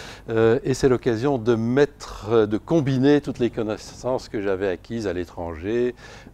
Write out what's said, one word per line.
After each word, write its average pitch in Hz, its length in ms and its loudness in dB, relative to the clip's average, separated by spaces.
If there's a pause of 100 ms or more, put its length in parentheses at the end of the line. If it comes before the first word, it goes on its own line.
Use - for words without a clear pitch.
(300)
Euh, 113 340 4
et 135 120 -2
c'est 139 140 4
l'occasion 123 500 0
de 117 160 2
mettre, 120 760 0
euh, 113 160 4
de 107 140 0
combiner 139 600 2
toutes 139 200 -6
les 120 100 2
connaissances 113 800 -8
que 113 120 -8
j'avais 98 260 -2
acquises 104 400 -6
à 87 60 -2
l'étranger, 90 800 -6 (380)